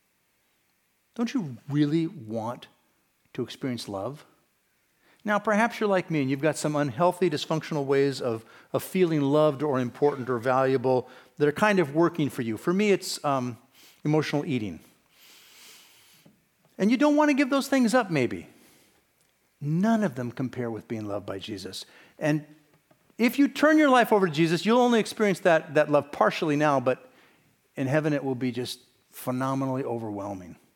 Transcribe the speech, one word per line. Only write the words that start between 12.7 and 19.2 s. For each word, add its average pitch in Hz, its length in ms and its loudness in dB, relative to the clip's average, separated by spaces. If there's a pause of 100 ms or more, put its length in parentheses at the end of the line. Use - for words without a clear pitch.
me, 202 180 2
it's, - 320 -2
um, 127 340 -4 (460)
emotional 151 420 0
eating. 107 340 -6 (2000)
And 196 100 2
you 247 80 4
don't 294 180 4
want 302 140 4
to 294 60 4
give 269 160 0
those 277 160 0
things 247 260 2
up, 233 160 2
maybe. 123 380 0 (1120)